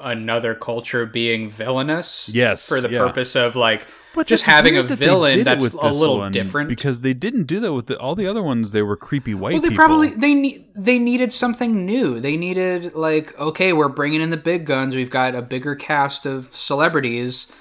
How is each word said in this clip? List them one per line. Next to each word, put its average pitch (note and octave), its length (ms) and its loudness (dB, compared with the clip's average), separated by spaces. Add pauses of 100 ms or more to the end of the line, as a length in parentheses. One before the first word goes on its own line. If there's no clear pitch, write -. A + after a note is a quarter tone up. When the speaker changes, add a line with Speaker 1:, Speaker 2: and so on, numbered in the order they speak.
Speaker 1:
another A#2 500 -2
culture A#2 540 -4
being A2+ 420 -2
villainous C3 840 -4
Speaker 2:
Yes, A2+ 380 0
Speaker 1:
for C#3 100 0
the B2 120 -2
Speaker 2:
yeah. A#2+ 80 -2
Speaker 1:
purpose B2+ 360 -2
of, A#2+ 200 2
like, A2+ 320 2 (260)
Speaker 2:
But D#4+ 140 -2
Speaker 1:
just - 180 2
Speaker 2:
that's D#3 100 8
Speaker 1:
having - 200 8
a C3+ 60 4
Speaker 2:
weird B2 80 0
that - 100 -2
they C#3 80 2
Speaker 1:
villain E3+ 240 6
Speaker 2:
did C3 80 6
it B2+ 60 4
Speaker 1:
that's C3 180 2
Speaker 2:
with A#2 100 0 (100)
Speaker 1:
a D3 40 4
Speaker 2:
this C#3+ 120 0
Speaker 1:
little C#3+ 200 4
Speaker 2:
one, G2+ 120 -4
Speaker 1:
different. A#2 380 -2
Speaker 2:
because B2 320 -2
they C3 140 0
didn't G3 300 -2
do E3 160 -2
that F#3+ 120 -2
with B2 140 -4
the, B2+ 120 -6
all C3+ 140 -4
the F#3+ 140 -4
other G#3 160 -2
ones. A#2 300 -2
They G#2+ 100 2
were G#2 120 -2
creepy - 380 -4
white G2 200 -2
Speaker 1:
Well, D#4 100 2
they E4+ 60 2
Speaker 2:
people. D#4 140 2
Speaker 1:
probably, D#4 260 4
they C#4+ 260 2
ne-, C#4 400 -2
they A#3 240 2
needed A#3+ 340 0
something A#3 500 -2
new. F#3 360 -2
They C#3+ 180 -2
needed, F3+ 560 -4
like, D#3 460 -2
"Okay, E3 340 2
we're D3+ 160 4
bringing D3 320 -2
in D#3+ 80 0
the E3 80 -2
big E3 300 -2
guns. C3+ 280 0
We've B2+ 140 -2
got B2+ 240 0
a B2 80 -4
bigger B2+ 320 -6
cast C#3+ 540 -2
of C3+ 180 -6
celebrities. C3 1040 -2 (140)